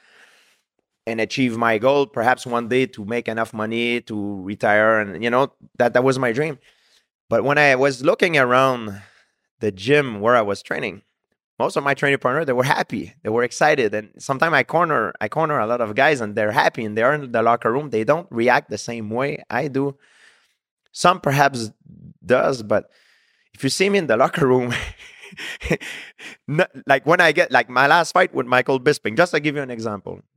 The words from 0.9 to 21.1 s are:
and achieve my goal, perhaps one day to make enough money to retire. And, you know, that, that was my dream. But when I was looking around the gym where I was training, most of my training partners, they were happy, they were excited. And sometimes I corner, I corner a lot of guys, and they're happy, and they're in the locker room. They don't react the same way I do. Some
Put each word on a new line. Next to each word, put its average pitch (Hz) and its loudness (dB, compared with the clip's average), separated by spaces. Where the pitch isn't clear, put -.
and 113 -4
achieve 117 -2
my 113 0
goal, 139 2
perhaps 123 -2
one 117 -4
day 127 0
to 113 -12
make 117 -6
enough 113 -4
money 117 -2
to 101 -8
retire. 107 2
And, 98 -6
you 117 -2
know, 131 2
that, 120 2
that 123 4
was 135 2
my 127 0
dream. 143 -6
But 110 2
when 143 2
I 143 6
was 131 2
looking 170 2
around 123 2
the 107 -2
gym 117 0
where 117 4
I 117 4
was 101 -4
training, - -8
most - -2
of 143 -2
my 139 0
training 139 0
partners, 143 -2
they 139 0
were 123 2
happy, - -4
they - -8
were 113 0
excited. 131 0
And 107 -8
sometimes 156 -2
I 131 4
corner, 151 0
I 107 -4
corner 151 -2
a 107 0
lot 120 -2
of 107 -4
guys, 135 2
and 104 -8
they're 107 0
happy, 139 0
and 107 -8
they're 120 2
in 139 -8
the 113 2
locker 117 2
room. 143 -4
They 110 -2
don't 156 0
react 120 0
the 104 -8
same 117 -12
way 135 -6
I 135 -4
do. 135 -4
Some - 2